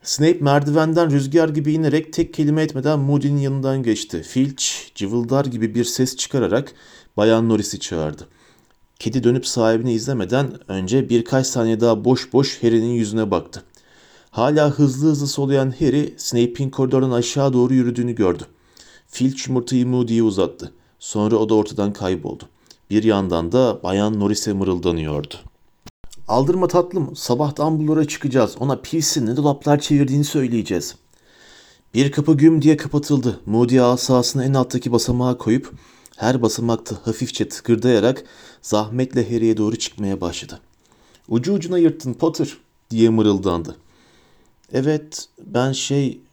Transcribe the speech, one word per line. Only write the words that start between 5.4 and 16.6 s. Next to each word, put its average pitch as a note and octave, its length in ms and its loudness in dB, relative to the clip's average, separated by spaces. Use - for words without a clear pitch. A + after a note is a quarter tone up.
gibi A2+ 300 -4
bir A#2+ 100 0
ses B2+ 320 -2
çıkararak A#2+ 560 -2
Bayan A2+ 320 4
Norris'i G#2+ 320 0
çağırdı. D2+ 480 -6
Kedi A#2+ 260 -4
dönüp B2+ 220 2
sahibini A2+ 460 0
izlemeden A#2+ 760 -4
önce F#2+ 380 0
birkaç A#2+ 380 0
saniye A2+ 340 0
daha A2+ 240 2
boş B2+ 280 0
boş C#3 300 0
Harry'nin A2+ 300 2
yüzüne A2 380 -2
baktı. - 340 -4
Hala D3 400 2
hızlı C#3+ 400 2
hızlı C#3+ 160 -2
soluyan C3+ 440 0
Harry, C#3 460 -2
Snape'in A#2+ 540 -2